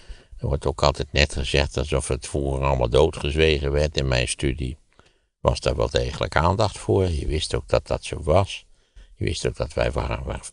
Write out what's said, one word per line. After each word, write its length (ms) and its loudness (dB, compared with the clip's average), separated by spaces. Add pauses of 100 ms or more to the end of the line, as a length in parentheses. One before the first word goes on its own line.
(360)
Er 100 -6
wordt 200 -2
ook 160 0
altijd 300 2
net 200 4
gezegd 440 0
alsof 320 0
het 180 -4
vroeger 380 -2
allemaal 240 2
doodgezwegen 840 4
werd. 240 2
In 120 0
mijn 200 2
studie 480 -4 (640)
was 200 2
daar 160 0
wel 140 0
degelijk 460 -2
aandacht 420 2
voor. 300 2
Je 180 -4
wist 280 -2
ook 140 -4
dat 180 2
dat 180 -4
zo 180 -8
was. 420 0 (520)
Je 80 -4
wist 220 -2
ook 100 -4
dat 180 -6
wij 180 0
wa-, 320 -4
wa-, 160 -6 (120)